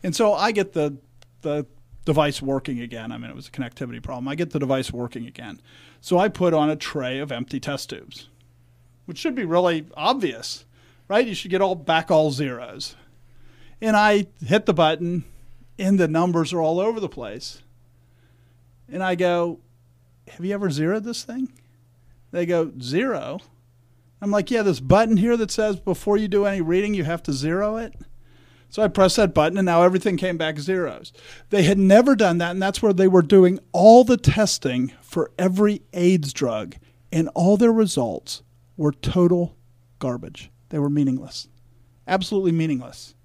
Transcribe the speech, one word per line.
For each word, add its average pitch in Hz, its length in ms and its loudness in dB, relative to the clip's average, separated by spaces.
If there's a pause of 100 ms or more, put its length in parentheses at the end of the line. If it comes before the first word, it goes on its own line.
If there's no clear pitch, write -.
And 277 140 -6
so 214 180 2
I 202 180 0
get 202 220 -2
the, 147 240 -4 (440)
the 147 260 -6 (380)
device 147 360 0
working 135 380 -6
again. 117 320 -12
I 117 60 -12
mean, 117 120 -16
it 131 60 -18
was - 140 -20
a - 20 -20
connectivity 120 500 -12
problem. 127 260 -10
I 143 80 -6
get 160 160 -6
the 156 60 -6
device 131 340 -4
working 120 360 -10
again. 117 340 -18 (400)
So 180 160 -2
I 196 120 2
put 175 240 -2
on 151 160 2
a 151 80 -2
tray 131 420 -8
of 143 100 -10
empty 120 300 -8
test 143 300 -10
tubes, - 400 -18 (760)
which 165 120 -14
should 294 180 -6
be 247 80 -6
really 170 420 0 (120)
obvious, 156 680 -4 (460)
right? 233 180 2
You 196 80 -8
should - 160 -10
get 185 100 0
all, 190 140 0
back 160 340 -2
all 156 220 4
zeros. 123 640 -10 (840)
And 220 160 2
I 208 300 4 (160)
hit 185 220 0
the 202 80 2
button, 165 520 0 (520)
and 190 220 2
the 170 80 4
numbers 170 460 0
are 170 80 -2
all 160 180 0
over 220 220 -2
the 170 80 -6
place. 113 520 -14 (1300)
And 175 140 -8
I 185 120 -2
go, 175 440 -2 (720)
"Have - 160 -14
you 202 80 -4
ever 202 180 -4
zeroed 165 320 -2
this 233 200 -10
thing?" 254 280 -10 (800)
They 175 140 -4
go, 165 260 -2 (100)
"Zero?" 165 580 -4 (840)
I'm 202 100 -4
like, 208 200 -2
"Yeah, 226 100 0
this 175 180 0
button 202 380 2
here 233 180 2
that 220 160 -4
says 214 280 -2
before 208 360 -2
you 214 120 0
do 202 180 0
any 196 160 -2
reading, 190 320 -2
you 185 100 -4
have 165 200 -6
to 151 100 -4
zero 175 420 -4
it." 226 180 -10 (760)
So 214 140 -2
I 208 40 2
pressed 190 280 4
that 202 180 2
button, 170 240 2
and 190 80 0
now 170 160 4
everything 185 340 4
came 175 220 -4
back 156 220 -4
zeros. 170 520 -6 (380)
They 202 140 4
had 196 160 4
never 220 360 8
done 190 220 2
that, 170 140 -2
and 190 100 -4
that's 190 220 -2
where 208 100 4
they 190 140 4
were 180 160 6
doing 185 360 6 (120)
all 226 320 10
the 233 140 4
testing 131 760 0 (100)
for - 380 -6
every 196 420 0 (100)
aids 175 420 2
drug, 107 420 -6 (360)
and 160 220 0
all 190 240 4
their 233 140 4
results 156 720 -2 (340)
were 147 140 0
total 175 640 0 (420)
garbage. - 540 -10 (180)
They 156 80 -6
were 143 120 0
meaningless, 139 580 -2 (600)
absolutely 190 440 0
meaningless. 147 720 -4